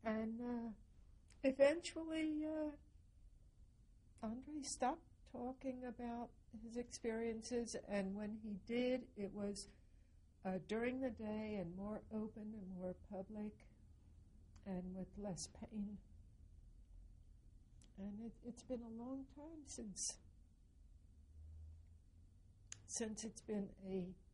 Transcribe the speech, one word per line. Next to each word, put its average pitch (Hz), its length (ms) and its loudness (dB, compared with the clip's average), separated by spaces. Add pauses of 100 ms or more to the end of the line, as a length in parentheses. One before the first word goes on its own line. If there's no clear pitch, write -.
And, 220 360 2
uh, 240 300 2 (720)
eventually, 311 1000 8
uh, 311 260 2 (1500)
Andre 269 400 -2
stopped 269 460 4 (240)
talking 254 540 -2
about 240 440 -2 (340)
his 233 140 -4
experiences, 233 1000 0 (120)
and 196 280 4
when 214 280 0
he 208 240 -2
did, 247 480 6
it 196 180 0
was, 202 340 0 (760)
uh, 185 240 4
during 240 340 4
the 262 100 6
day 214 440 0
and 180 200 2
more 202 260 0 (100)
open 214 420 0
and 190 260 -4
more 180 160 2 (160)
public 208 540 -2 (1000)
and 185 280 0
with 185 120 -2 (100)
less 196 300 0
pain. 208 500 -2 (2000)
And 202 280 -2
it, 220 80 -6 (100)
it's 240 200 -8
been 247 180 0
a 233 80 -8 (140)
long 269 220 -2 (100)
time 302 300 -10
since, - 520 -2 (2750)
since 214 380 0
it's 220 180 -4
been 202 280 2 (180)
a 185 280 2 (180)